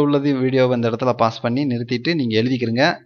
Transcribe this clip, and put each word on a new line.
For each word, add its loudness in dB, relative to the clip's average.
உள்ளது 2
வீடியோவை 2
இந்த 0
இடத்துல 0
பாஸ் 0
பண்ணி -2
நிறுத்திட்டு -4
நீங்க 0
எழுதிக்கிறீங்க. 0